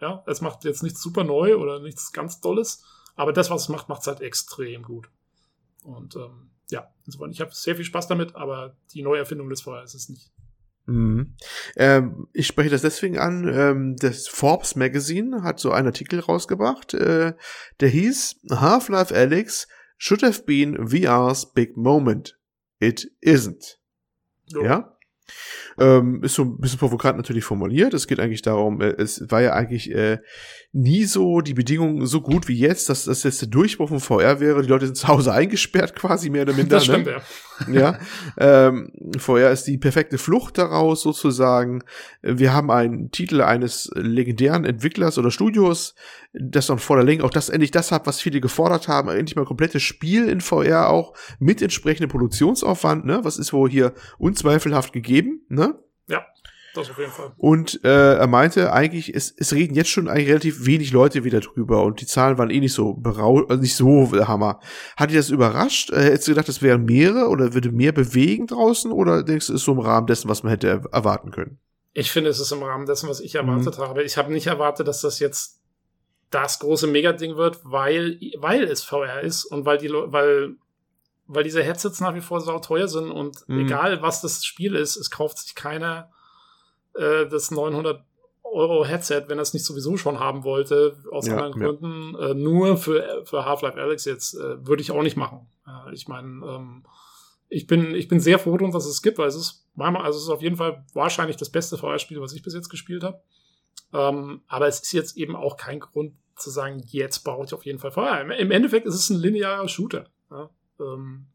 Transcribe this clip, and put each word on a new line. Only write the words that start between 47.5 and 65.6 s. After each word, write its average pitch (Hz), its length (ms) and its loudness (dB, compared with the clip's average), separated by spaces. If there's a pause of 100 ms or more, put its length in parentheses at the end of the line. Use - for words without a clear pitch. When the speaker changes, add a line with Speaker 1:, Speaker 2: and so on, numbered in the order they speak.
Speaker 2:
das 170 220 0
hat, 156 140 0
was - 140 -4
viele 143 200 -2
gefordert 165 480 0
haben, 143 200 2
endlich 120 280 -2
mal 143 80 0
komplettes 147 380 -2
Spiel 208 460 0
in 185 120 0
V 160 220 0
R 160 280 4
auch 165 240 0 (240)
mit 165 240 4
entsprechendem 156 480 -2
Produktionsaufwand, 156 920 0
ne? 196 200 0
Was - 140 -4
ist - 140 -6
wohl 135 180 4
hier 123 240 2 (240)
unzweifelhaft 151 720 0
gegeben, 143 560 0
ne? 185 300 0 (300)
Speaker 1:
Ja, 156 180 -6 (480)
das 135 160 -8
auf 127 80 -14
jeden 139 140 -8
Fall. 139 260 -14
Speaker 2:
Und, 160 460 2
äh, 139 320 8
er 127 100 4
meinte 160 460 4
eigentlich, 156 420 0
es, - 240 -4
es - 160 -2
reden 147 200 2
jetzt 160 140 2
schon 175 200 -2
eigentlich 143 200 2
relativ 151 380 2
wenig 143 260 2
Leute 131 320 6
wieder 117 160 2
drüber 110 440 0
und 104 180 0
die 127 40 -12
Zahlen 131 300 2
waren 117 140 2
eh 135 100 2
nicht 135 140 0
so 104 200 0
berau-, 117 520 2
also 131 160 0
nicht 127 140 0
so 135 360 8
der 107 160 4
Hammer. 104 320 0 (360)
Hat 147 140 2
dich 156 60 2
das 143 140 2
überrascht? 135 600 2